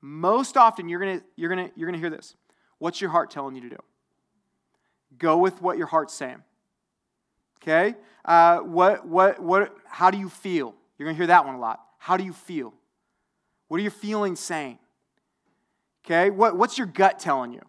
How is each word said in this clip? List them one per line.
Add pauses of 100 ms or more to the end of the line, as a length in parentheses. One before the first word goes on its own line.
Most
often,
you're
gonna, (140)
you're
gonna,
you're
gonna
hear
this. (440)
"What's
your
heart
telling
you
to
do?" (1400)
Go
with
what
your
heart's
saying. (1200)
Okay? (300)
Uh,
what,
what,
what, (100)
how
do
you
feel? (240)
You're
gonna
hear
that
one
a
lot. (180)
How
do
you
feel? (960)
What
are
your
feelings
saying? (1200)
Okay?
What,
what's
your
gut
telling
you?